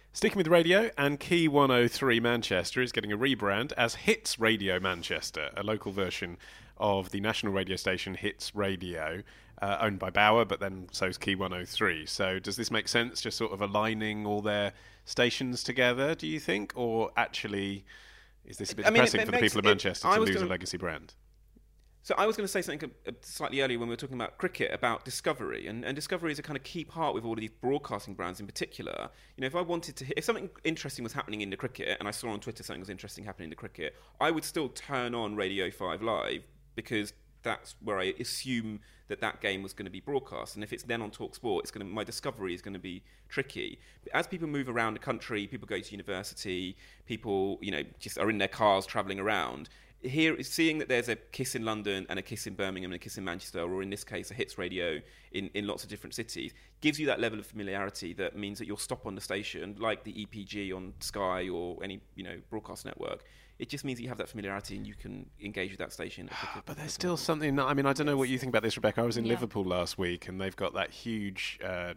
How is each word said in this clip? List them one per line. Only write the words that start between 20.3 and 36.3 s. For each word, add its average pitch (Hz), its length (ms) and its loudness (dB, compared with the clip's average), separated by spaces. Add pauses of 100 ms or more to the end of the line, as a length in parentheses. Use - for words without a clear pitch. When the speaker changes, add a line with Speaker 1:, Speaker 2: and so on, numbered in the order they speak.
Speaker 1:
lose 95 60 4
a - 40 2
Speaker 2:
gonna 90 100 0
Speaker 1:
legacy 90 260 -2
brand? 85 380 -8 (920)
Speaker 2:
So - 140 0
I 196 80 6
was 220 100 4
gonna 202 120 -2
say 185 140 0
something, 151 280 -6 (160)
uh, - 140 -4
slightly - 400 -2
earlier 131 180 2
when 117 100 -2
we 117 40 -2
were - 40 -2
talking 127 200 -8
about 113 200 -4
cricket, - 360 0
about - 320 0
Discovery, 101 640 -2
and, 113 160 -8
and 123 100 -2
Discovery 165 380 -2
is 147 80 -6
a - 20 -8
kind 147 140 -6
of 135 80 -8
key 160 200 -8
part 156 300 0
with 110 100 -2
all 113 100 -2
of 113 40 -2
these 110 140 -4
broadcasting 123 600 -2
brands 90 260 -4
in 101 60 -8
particular. - 640 -6 (280)
You - 60 -6
know, 131 40 2
if 135 80 -4
I 175 60 2
wanted 170 360 -2
to, 131 100 -8 (120)
if 156 60 0
something 196 260 0 (140)
interesting 151 400 -2
was 113 80 -6
happening 107 300 -4
in 98 80 -2
the 98 60 -4
cricket, - 440 -4
and 101 80 -4
I - 20 -2
saw 117 200 -4
on 101 100 -4
Twitter - 240 -10
something - 160 -8
was 95 100 -10
interesting 98 340 -12
happening 98 220 -10
in 78 40 -10
the 80 60 -12
cricket, - 380 -8 (260)
I 156 120 4
would 160 120 -2
still 143 260 -4
turn 120 440 -4
on 107 220 -2
Radio 95 340 0
five 92 320 -4
Live, 82 400 0 (320)